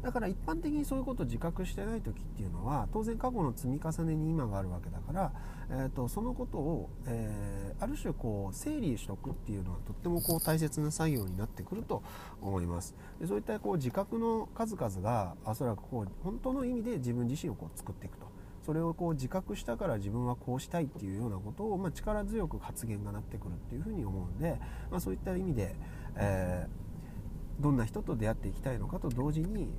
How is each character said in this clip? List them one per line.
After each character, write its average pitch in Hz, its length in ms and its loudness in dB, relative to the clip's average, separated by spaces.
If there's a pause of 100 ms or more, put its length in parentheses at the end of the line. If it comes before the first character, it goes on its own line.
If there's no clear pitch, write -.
だ 247 80 0
か 247 80 2
ら 214 80 2
一 190 180 0
般 320 160 2
的 311 100 2
に 294 140 2
そ 269 100 0
う 269 40 2
い - 20 0
う 254 40 0
こ 269 100 0
と 185 80 0
を - 20 2
自 117 120 0
覚 170 280 0
し - 100 -2
て 196 80 -2
な 220 120 0
い 220 60 -2
時 - 180 -4
っ - 40 -6
て - 200 -4
い - 20 0
う 87 60 -2
の 87 140 -2
は、 139 260 2
当 214 120 2
然 226 140 0
過 247 140 2
去 240 100 0
の 135 140 4
積 - 120 -2
み 135 140 2
重 160 220 0
ね 160 120 4
に 156 140 2
今 156 180 2
が 101 120 2
あ - 20 0
る 92 80 0
わ 87 120 -2
け - 80 -6
だ - 100 -4
か - 140 -4
ら、 185 180 2 (380)
え - 40 -2 (120)
ー 131 40 2
と、 123 200 0
そ 202 120 -2
の 247 120 0
こ 247 120 -2
と 240 120 -2
を、 143 320 0 (160)
え 101 760 -2
ー、 - 40 0
あ 208 40 0
る 285 80 0
種 208 180 0
こ 101 380 0
う - 40 -6
整 302 240 -2
理 147 180 2
し - 100 -4
と 98 80 -2
く - 160 -4
っ - 20 -2
て - 200 -4
い 101 60 -2
う 92 40 -2
の 92 80 -2
は 90 60 -2 (100)
と - 60 -4
っ - 20 -4
て - 140 -2
も 170 120 4
こ 170 160 4
う 156 40 2
大 160 180 4
切 156 220 2
な 151 100 4
作 160 180 4
業 120 160 4
に 90 120 -2
な 104 80 2
っ - 20 -2
て - 160 -6
く - 120 -4
る 220 80 -4
と - 200 0 (380)
思 95 200 2
い 87 60 2
ま 85 140 0
す。 - 120 -8 (260)
で、 160 80 -2
そ 202 80 2
う - 20 4
い 214 40 0
っ - 20 -6
た 214 160 -2
こ 208 120 0
う 190 60 4
自 131 120 2
覚 196 300 0
の 226 340 2
数 220 220 0
々 95 260 0
が、 101 340 2 (100)
お 110 100 0
そ 135 100 0
ら 113 100 2
く - 60 -6
こ 120 200 -2
う 95 100 -2 (120)
本 208 200 -2
当 262 100 2
の 269 120 0
意 247 80 2
味 233 100 0
で 233 140 0
自 123 160 2
分 120 140 4
自 139 180 0
身 165 40 2
を 104 60 -2
こ 82 180 -8
う - 40 -10
作 - 160 -6
っ - 20 -6
て - 100 -12
い - 40 -6
く - 80 -12
と。 - 100 -12 (400)
そ 151 60 2
れ 160 80 4
を 165 120 2
こ 170 180 2
う - 20 4
自 135 160 0
覚 190 260 -2
し - 80 -6
た 233 140 0
か 208 100 0
ら 135 100 4
自 101 120 0
分 120 160 2
は 123 100 2
こ 123 200 -2
う 131 40 0
し - 100 -8
た 175 120 2
い 156 40 2
っ - 20 -2
て - 180 -6
い 95 120 -2
う 107 40 0
よ 120 60 0
う - 20 0
な 98 80 -2
こ 101 160 -4
と 208 180 0
を、 190 60 2
ま 185 100 0
あ、 160 60 0
力 208 320 0
強 202 240 0
く 110 100 -2
発 - 260 -6
言 107 200 0
が 101 80 -2
な 104 60 -2
っ 104 40 -4
て - 140 -6
く 101 100 -6
る 87 60 -4
っ - 20 -4
て 113 200 -6
い - 20 -2
う 143 40 -2
ふ 180 100 -2
う - 20 -2
に 175 100 0
思 95 220 0
う - 20 -2
ん 90 120 -2
で、 170 200 2 (320)
ま 185 60 0
あ、 - 20 2
そ 190 120 -2
う - 20 0
い - 20 -2
っ - 60 -6
た 185 160 0
意 185 40 0
味 185 120 2
で、 98 200 2 (440)
え 92 500 2 (920)
ー、 139 40 2
ど 147 80 8
ん 135 60 8
な 113 80 6
人 135 160 -2
と 156 160 0
出 110 100 4
会 110 60 6
っ - 20 4
て 107 140 0
い - 20 0
き - 100 -2
た 131 120 0
い 117 40 0
の - 100 0
か 185 120 0
と - 80 0
同 131 240 4
時 156 80 4
に 190 400 2